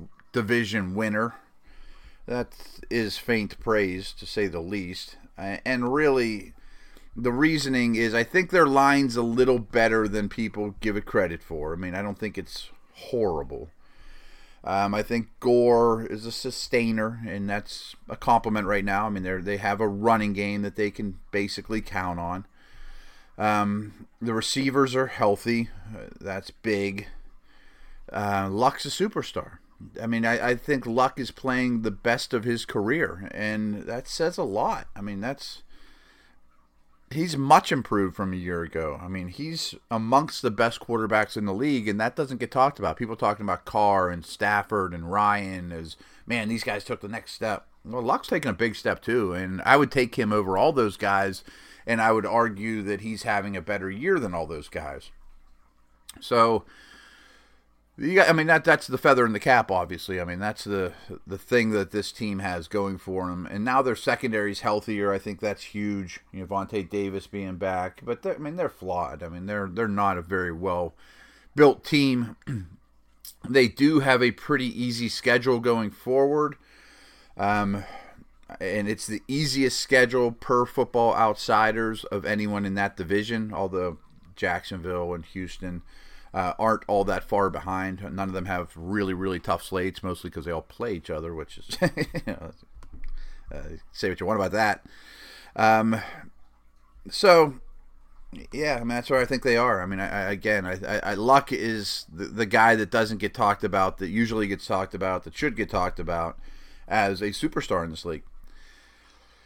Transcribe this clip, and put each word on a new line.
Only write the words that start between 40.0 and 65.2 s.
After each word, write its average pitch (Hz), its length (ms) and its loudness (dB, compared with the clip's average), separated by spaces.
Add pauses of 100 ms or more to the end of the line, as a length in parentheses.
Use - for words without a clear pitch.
the 123 100 2
best 117 280 0
quarterbacks 107 560 0
in 107 100 -2
the 98 80 -2
league, 120 360 0
and 104 100 0
that 117 160 -2
doesn't 131 240 -4
get 117 120 -6
talked 139 280 2
about. 87 160 -2
People 113 220 -6
talking 107 260 0
about 92 220 -4
Carr 101 440 4
and 87 160 -6
Stafford 101 680 0
and 85 180 -8
Ryan 98 600 0
as, 82 240 -12 (280)
"Man, 113 220 -2
these 113 160 -4
guys 104 220 -4
took 117 160 -6
the 101 80 -10
next 110 240 -10
step." 107 340 -4 (160)
Well, 120 180 -6
Luck's 123 280 -2
taking 147 220 0
a - 20 -4
big 110 220 -2
step, - 260 -4
too, 113 320 0
and 92 320 -6
I 127 100 8
would 147 160 4
take 127 240 2
him 110 160 0
over 95 260 2
all 131 140 6
those 117 240 2
guys, 98 480 0 (420)
and 113 160 0
I 113 120 6
would 107 120 2
argue 110 580 0
that 98 180 -2
he's 107 220 -8
having 101 340 -2
a 90 40 -4
better 95 300 -4
year 156 260 0
than 107 160 -2
all 82 140 -4
those 78 220 -10
guys. 71 420 -10 (1120)
So, 117 420 4 (1300)
you 170 180 0
got, 185 140 10
I 170 40 8
mean, 160 140 4
that, 160 160 6
that's 151 240 4
the 127 100 -2
feather 127 280 8
in 110 80 2
the 104 60 -2
cap, 123 300 6
obviously. 90 500 -2
I 87 40 -4
mean, 87 160 -6
that's 107 240 -4
the, 95 300 -2 (340)
the 92 100 -8
thing 117 340 2
that 98 200 2
this 104 200 -4
team 101 280 -6
has 90 280 -4
going 98 300 -2
for 92 300 -4
them. 90 240 -6
And 101 120 -4
now 127 200 4
their 127 120 0
secondary's 110 640 0
healthier. 104 520 0
I 98 60 -2
think 101 200 -10